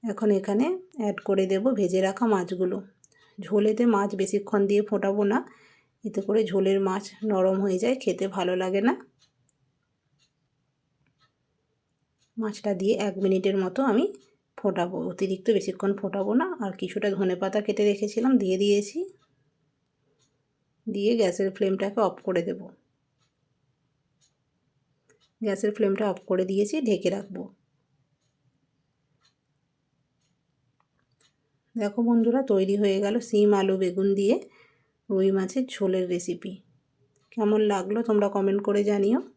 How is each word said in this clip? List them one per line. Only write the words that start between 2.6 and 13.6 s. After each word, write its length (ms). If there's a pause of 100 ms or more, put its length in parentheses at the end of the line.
ঝোলেতে 480
মাছ 300
বেশিক্ষণ 520
দিয়ে 160
ফোটাবো 400
না, 140 (680)
এতে 180
করে 220
ঝোলের 360
মাছ 240 (200)
নরম 380
হয়ে 180
যায়, 160
খেতে 320
ভালো 280
লাগে 260
না। 120 (3500)
মাছটা 360
দিয়ে 260
এক 180
মিনিটের 400
মতো 260